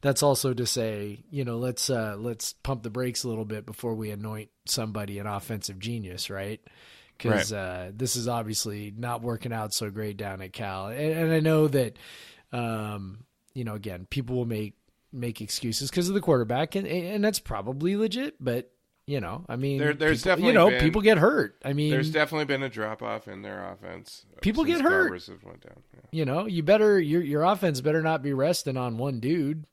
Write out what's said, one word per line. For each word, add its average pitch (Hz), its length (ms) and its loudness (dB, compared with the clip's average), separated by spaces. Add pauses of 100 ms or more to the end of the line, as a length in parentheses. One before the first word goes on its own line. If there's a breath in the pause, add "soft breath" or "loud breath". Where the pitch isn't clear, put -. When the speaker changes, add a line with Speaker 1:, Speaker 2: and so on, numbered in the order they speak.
Speaker 1:
that's 139 220 2
also 135 300 4
to 120 120 -2
say, 107 640 -4
you 139 160 -4
know, 117 120 -4
let's, 123 320 -2
uh, 110 280 0
let's 110 340 -6 (120)
pump 127 200 -4
the 117 60 -6
brakes 123 340 -4
a 123 60 -4
little 110 160 -4
bit 107 200 -8
before 113 280 -6
we 110 180 -6
anoint 107 380 -8 (160)
somebody 104 540 -4
an 101 80 -8
offensive 101 520 -8
genius, 101 500 -8
right? 101 320 -8 (580 loud breath)
'Cause, 104 320 2
Speaker 2:
Right. 104 80 -4
Speaker 1:
uh, 92 340 -6
this 117 220 -2
is 120 140 -2
obviously 107 680 -4
not 120 260 -6
working 117 320 -6
out 107 200 -4
so 107 160 -4
great 104 280 -6
down 98 240 -8
at 92 120 -14
Cal. 98 340 -6
And, 120 120 -8 (140)
and 160 200 2
I 160 80 6
know 156 260 6
that, 131 300 2 (560 loud breath)
um, 107 720 -6 (280)
you 127 120 -6
know, 107 100 -6
again, 95 340 -10
people 127 280 -4
will 123 80 0
make, 107 280 -4 (400)
make 120 280 -6
excuses 113 500 -4
'cause 175 160 0
of 196 80 0
the 202 60 2
quarterback, 127 540 2
and, 196 120 -4
and 185 360 -2
that's 214 160 2
probably 135 580 -2
legit, 226 420 -2
but - 320 -2 (360)
you 143 120 -2
know, 101 300 -6
I 113 80 -4
mean, 139 220 0
Speaker 2:
There, 147 140 2
there's 151 280 4
Speaker 1:
people, 190 100 4
Speaker 2:
definitely 180 180 6
Speaker 1:
you 247 40 6
know, 196 160 10
Speaker 2:
been, 127 100 2
Speaker 1:
people 160 220 4
get 208 160 8
hurt. 180 480 4
I 139 80 -2
mean, 151 180 2
Speaker 2:
there's 151 200 2
definitely 151 340 2
been 135 180 0
a 131 60 -4
drop 107 320 -4
off 110 260 -6
in 98 140 -12
their 98 300 -8
offense 92 540 -16 (160)
Speaker 1:
people 226 220 2
Speaker 2:
since 339 140 2
Speaker 1:
get 277 80 2
hurt. 370 260 4
Speaker 2:
Garbers - 160 -8
have - 160 -18
went - 180 -20
down. - 200 -20 (120)
Yeah. - 60 -20 (120)
Speaker 1:
You 160 140 -2
know, 156 200 0
you 175 180 -2
better, 208 360 8
your, 160 220 2
your 147 220 0
offense 175 380 2
better 156 200 2
not 160 200 0
be 143 100 -2
resting 139 460 0
on 120 200 -4
one 127 220 -2
dude. 151 540 0